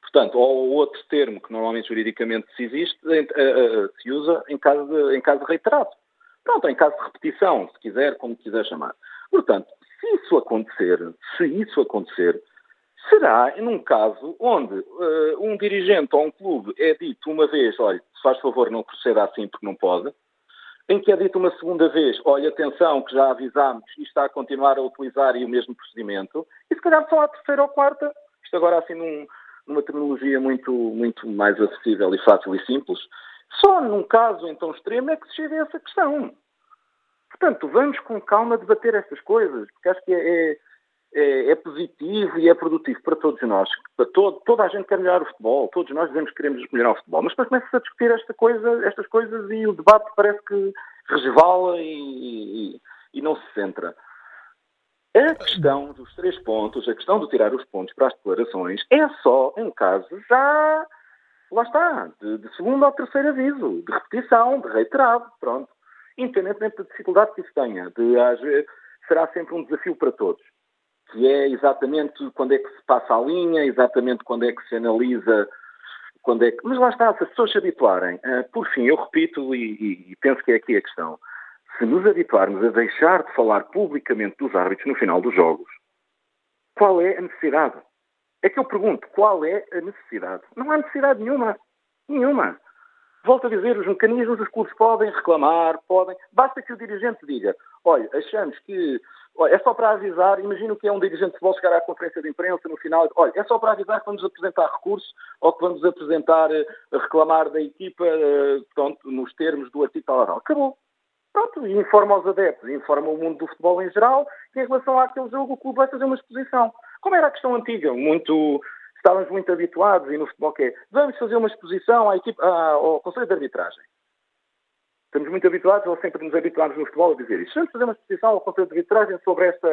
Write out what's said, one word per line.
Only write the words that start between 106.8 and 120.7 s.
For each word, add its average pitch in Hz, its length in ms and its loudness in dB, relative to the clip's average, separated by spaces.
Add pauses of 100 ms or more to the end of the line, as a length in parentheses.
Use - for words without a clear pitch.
reclamar 160 560 2
da 156 120 -2
equipa, 175 440 -8
eh, 143 540 2 (140)
pronto, 143 380 -4
nos 127 220 -8
termos 147 380 -4
do 143 120 -2
artigo - 220 -6
tal, 127 200 2
tal." - 120 -4
Acabou. 277 400 -2 (560)
Pronto, 403 340 -4
e 196 100 -2
informa 208 400 6
os 185 80 -4
adeptos, 185 440 -2
informa 147 400 -2
o 156 80 -4
mundo 165 220 -6
do 160 80 -8
futebol 180 360 0
em 180 80 -6
geral, 254 340 2 (280)
que 262 80 -6
em 254 40 -2
relação 262 320 0
àquele 254 320 0
jogo 269 240 -6
o 254 40 -8
clube 262 200 -8
vai 269 100 4
fazer 269 180 -4
uma 262 100 0
exposição. 240 580 -4 (260)
Como 381 160 0
era 311 120 4
a 285 40 0
questão 254 220 -4
antiga, 226 400 -2
muito, 156 640 0 (360)
estávamos 190 340 2
muito 190 220 -4
habituados, 170 600 0
e 151 60 -4
no 151 80 -4
futebol 151 260 -6
que 147 120 -4
é, 120 100 -2 (160)